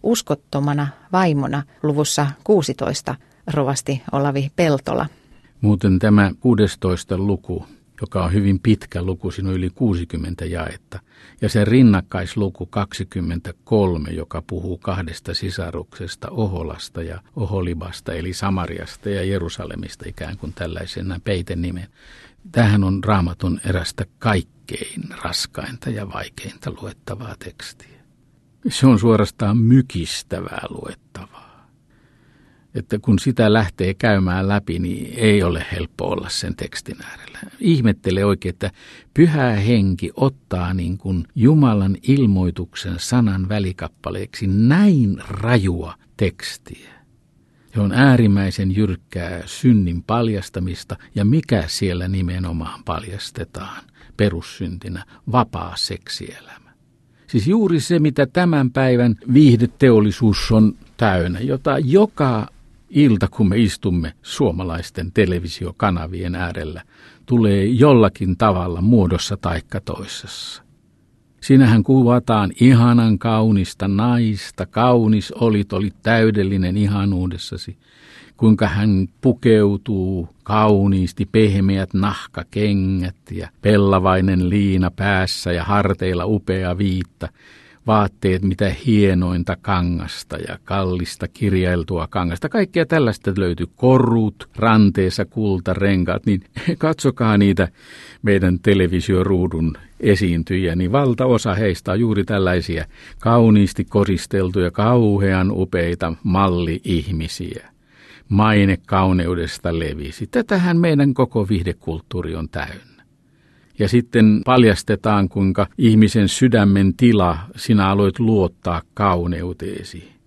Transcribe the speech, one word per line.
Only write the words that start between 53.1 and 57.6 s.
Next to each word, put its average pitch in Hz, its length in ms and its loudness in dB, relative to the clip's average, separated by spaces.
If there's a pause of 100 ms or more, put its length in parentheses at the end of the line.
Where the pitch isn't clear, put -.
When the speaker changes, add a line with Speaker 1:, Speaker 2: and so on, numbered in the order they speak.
Speaker 2:
perussyntinä? 90 880 -6 (280)
Vapaa 87 440 -2
seksielämä. - 920 -12 (560)
Siis 110 200 -2
juuri 180 340 2